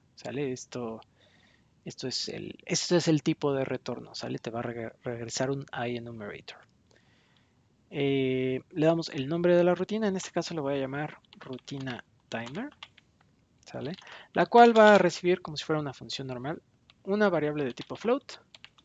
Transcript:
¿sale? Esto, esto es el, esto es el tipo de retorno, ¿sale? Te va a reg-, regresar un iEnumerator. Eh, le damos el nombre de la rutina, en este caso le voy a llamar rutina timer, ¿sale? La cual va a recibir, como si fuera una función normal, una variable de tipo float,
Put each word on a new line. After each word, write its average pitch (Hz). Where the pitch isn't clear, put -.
¿sale? 127
Esto, 120
esto -
es -
el, -
esto -
es 160
el 156
tipo 151
de 135
retorno, 120
¿sale? 127
Te -
va 113
a 117
reg-, 117
regresar 120
un 139
iEnumerator. 120
Eh, 131
le 160
damos 165
el 135
nombre 175
de 175
la 180
rutina, 202
en 190
este -
caso 170
le 160
voy 139
a 143
llamar 139
rutina 131
timer, 131
¿sale? 127
La 175
cual 233
va 214
a 202
recibir, 180
como 151
si -
fuera 156
una 143
función 135
normal, 131
una 208
variable 151
de 120
tipo -
float, -